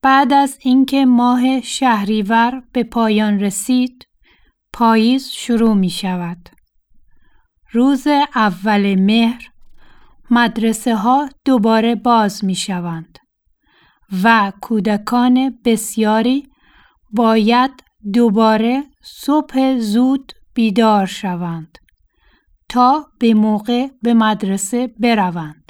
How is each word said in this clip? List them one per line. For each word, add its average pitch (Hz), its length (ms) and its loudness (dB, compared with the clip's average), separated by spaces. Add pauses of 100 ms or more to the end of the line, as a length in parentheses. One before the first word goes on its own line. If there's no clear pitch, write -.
بعد 269 300 2
از 277 280 0
اینکه 269 440 2
ماه 247 560 2
شهریور 226 1000 0 (100)
به 240 120 -2
پایان 214 560 0
رسید، 247 680 -4 (640)
پاییز 233 560 0
شروع 226 460 -2
می 190 160 0
شود. 175 580 -8 (1200)
روز 262 340 0 (280)
اول 202 680 0
مهر، 233 480 0 (840)
مدرسه 226 640 0
ها 262 320 0 (160)
دوباره 226 500 2
باز 220 500 0
می 185 100 -2
شوند 175 640 -8 (1040)
و 220 360 2
کودکان 240 1040 0
بسیاری 226 840 0 (640)
باید 226 600 2 (420)
دوباره 226 720 2 (180)
صبح 269 760 -2
زود 247 540 -2 (220)
بیدار 214 520 2
شوند 170 720 -8 (880)
تا 262 380 2 (140)
به 226 140 4
موقع 214 540 0 (140)
به 240 120 0
مدرسه 214 720 0
بروند. 185 840 -4